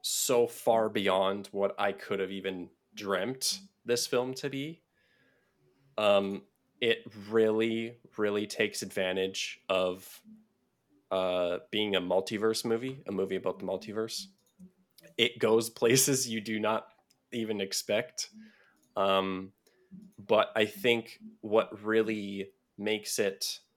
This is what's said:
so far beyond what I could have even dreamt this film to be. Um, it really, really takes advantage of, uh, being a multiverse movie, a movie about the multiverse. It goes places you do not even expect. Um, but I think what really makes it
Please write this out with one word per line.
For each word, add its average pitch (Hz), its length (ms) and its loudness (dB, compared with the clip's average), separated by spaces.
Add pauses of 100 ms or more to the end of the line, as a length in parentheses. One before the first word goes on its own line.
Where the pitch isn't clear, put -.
so - 440 2
far 113 440 2
beyond 98 640 2
what 101 260 0
I 101 140 2
could 98 260 -6
have 95 120 -2
even 92 380 -6 (240)
dreamt 107 680 -4 (240)
this 120 200 0
film 127 280 -2
to 139 160 -6
be. 139 320 -8 (1160)
Um, 101 460 4 (380)
it 113 220 2 (260)
really, 113 720 2 (180)
really 104 300 0
takes - 340 -2
advantage 95 800 -4 (100)
of, 92 520 -2 (920)
uh, 92 480 0 (100)
being 104 260 0
a 90 60 4
multiverse 98 640 0
movie, 131 420 -2
a 104 40 -6
movie 95 240 -2
about 92 240 -4
the 98 60 -8
multiverse. 107 600 -6 (920)
It 113 200 2
goes 113 320 4
places 131 580 4
you 113 140 -4
do 110 180 -4
not 110 280 0 (440)
even 110 300 -2
expect. - 680 -2 (680)
Um, 95 560 0 (680)
but 208 380 2
I 214 100 4
think 123 540 0 (220)
what 107 420 0
really 107 680 0 (300)
makes 104 400 -2
it 98 400 -2 (180)